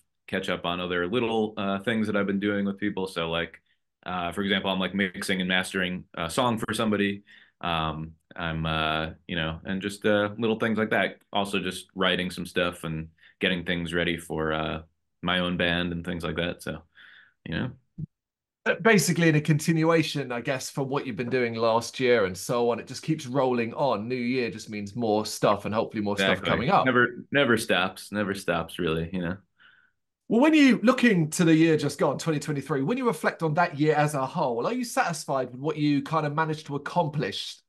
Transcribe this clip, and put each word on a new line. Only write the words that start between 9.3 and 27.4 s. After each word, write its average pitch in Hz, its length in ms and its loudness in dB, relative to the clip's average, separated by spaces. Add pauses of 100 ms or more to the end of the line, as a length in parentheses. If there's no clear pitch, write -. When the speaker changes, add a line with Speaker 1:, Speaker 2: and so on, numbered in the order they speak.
Speaker 1:
know, 80 300 -4
and 95 160 -4
just, 101 240 -6
uh, 104 320 2
little 110 220 0
things 113 180 0
like 107 140 0
that. 95 260 0 (160)
Also 98 260 0
just 90 340 -6
writing 90 380 0
some 87 140 -8
stuff 87 400 -2
and 80 240 -6 (300)
getting 90 260 -2
things 85 280 -4
ready 85 240 0
for, 78 360 -4
uh, 78 300 -4 (380)
my 90 180 0
own 90 180 -2
band 87 340 0
and 85 140 -6
things 87 180 -6
like 78 140 -4
that. 85 240 -4
So, 76 220 -10 (640)
you - 100 -6
know. 123 160 -4 (960)
Speaker 2:
Uh, - 100 2
basically 170 520 4
in 156 80 6
a 147 60 2
continuation, 156 920 2
I 120 80 -4
guess, 131 300 -4
for 143 140 -4
what 131 220 -2
you've 113 120 -8
been 120 140 -4
doing 120 240 2
last 117 440 2
year 120 260 6
and 90 120 -2
so 120 320 0
on. 117 100 0
It - 80 -12
just - 160 -12
keeps 156 220 -2
rolling 123 480 0
on. 117 340 0
New 127 80 -4
year 123 360 -2
just 107 180 -12
means 101 260 -8
more 107 300 2
stuff 107 400 0
and 101 80 -4
hopefully 110 300 -2
more 101 120 -2
stuff 95 240 2
Speaker 1:
Exactly. 92 100 -2
Speaker 2:
coming 92 200 0
up. 185 160 4
Speaker 1:
Never, 123 460 2
never 127 260 4